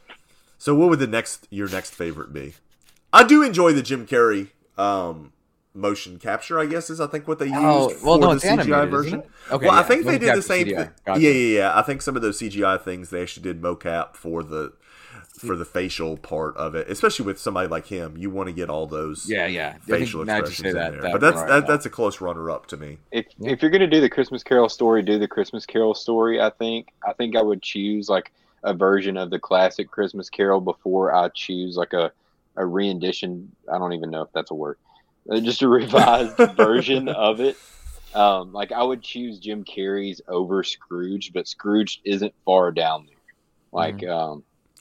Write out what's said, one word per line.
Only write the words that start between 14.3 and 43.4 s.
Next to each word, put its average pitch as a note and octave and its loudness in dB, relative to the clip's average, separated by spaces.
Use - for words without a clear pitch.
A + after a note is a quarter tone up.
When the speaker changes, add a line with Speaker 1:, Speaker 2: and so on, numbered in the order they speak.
Speaker 1:
the, D#2 -8
for G#2 -6
the E2+ -8
facial F2 -6
part D#2 -8
of D#2 -8
it, D#2+ -6
especially A2 -2
with F#2+ -6
somebody F#2 -4
like D#2+ -6
him. E2 -10
You F#2+ -8
wanna F#2+ -8
get E2+ -8
all D#2 -6
those D#2 -8
Speaker 2:
Yeah, F#2+ -2
yeah. E2+ -4
I D2+ -12
think G#2 -2
Speaker 1:
facial E2 -4
Speaker 2:
now G#2+ -2
that - -2
you - -6
Speaker 1:
expressions F#2+ -10
Speaker 2:
say G2 -2
Speaker 1:
in F2+ -2
Speaker 2:
that, E2 -4
Speaker 1:
there. C#2+ -12
Speaker 2:
that F2 -4
Speaker 1:
But G2+ 0
that's, D#3 4
Speaker 2:
right - -6
Speaker 1:
that, C#3 4
Speaker 2:
now. C#3+ -4
Speaker 1:
that's D3 0
a - -10
close G#2+ -4
runner-up E2 -8
to E2+ -12
me. D2 -16
Speaker 3:
If, A#2 -4
Speaker 2:
Yeah. B2+ -6
Speaker 3:
if C3 -2
you're D#3 4
gonna F#3+ 4
do D#3 6
the C3 6
Christmas B2+ -4
Carol A#2+ 4
story, A2+ 2
do G#2 2
the G#2 -2
Christmas - -6
Carol A2 0
story, A2+ 0
I A2 2
think. A2+ -6
I G2+ -4
think A#2 -4
I A2+ 4
would G#2 0
choose, G#2 -6
like, F#2+ 0
a G2+ -2
version F#2+ 2
of F#2 -4
the F2+ -4
classic F#2 0
Christmas G2 -6
Carol G2 2
before F#2 -2
I F2+ 2
choose, F2+ -8
like, F2 -4
a, E2+ 0
a F#2+ -4
rendition. F#2 -4
I E2 -4
don't F2+ -4
even E2 -8
know D#2+ -6
if - -14
that's D#2+ -6
a - -10
word. D2 -8
Uh, A2 0
just A#2+ -2
a C3 4
revised A#2+ 4
Speaker 1:
<laughs> - 4
Speaker 3:
version B2+ 2
of A2 0
it. C3+ 0
Um, F#2+ 2
like, G2+ -8
I A#2+ -2
would B2+ -2
choose A#2+ -12
Jim G#2 -10
Carrey's G2 -6
over F2+ -2
Scrooge, F2+ -8
but F2 -6
Scrooge G#2 -2
isn't G2+ -2
far F#2 4
down D#2 -2
there. - -20